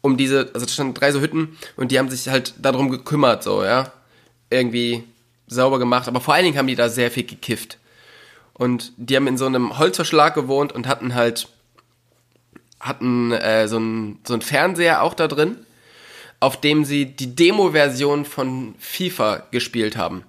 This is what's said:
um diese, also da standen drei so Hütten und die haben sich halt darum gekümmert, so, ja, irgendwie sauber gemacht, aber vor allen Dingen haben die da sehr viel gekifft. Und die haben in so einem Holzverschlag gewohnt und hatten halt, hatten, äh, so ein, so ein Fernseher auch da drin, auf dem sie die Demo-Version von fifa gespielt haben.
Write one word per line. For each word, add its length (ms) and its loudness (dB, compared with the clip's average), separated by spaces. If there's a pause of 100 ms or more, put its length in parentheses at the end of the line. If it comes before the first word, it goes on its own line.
um 180 2
diese, 340 0
also 140 -6
da 60 -6
standen 220 -4
drei 180 2
so 80 0
Hütten 360 -4 (200)
und 140 -4
die 80 2
haben 120 0
sich 180 -8
halt 320 -2
darum 300 0
gekümmert, 520 0
so, 220 -2
ja, 260 0 (600)
irgendwie 540 0 (420)
sauber 320 2
gemacht, 300 2
aber 120 -2
vor 140 2
allen 100 4
Dingen 140 2
haben 80 2
die 80 -2
da 160 2
sehr 200 0
viel 140 -6
gekifft. 540 -8 (760)
Und 460 -2
die 180 -2
haben 100 2
in 120 0
so 80 -2
einem 320 0
Holzverschlag 560 4
gewohnt 380 0
und 140 -6
hatten 280 -4
halt, 340 0 (1300)
hatten, 520 -2
äh, 360 2
so 100 -2
ein, 480 -4
so 80 -2
ein 80 -2
Fernseher 600 2
auch 120 0
da 140 0
drin, 280 0 (840)
auf 200 0
dem 240 2
sie 220 -2
die 280 -10
Demo-Version 880 4
von 540 -6
fifa 720 -2
gespielt 460 -2
haben. 320 -6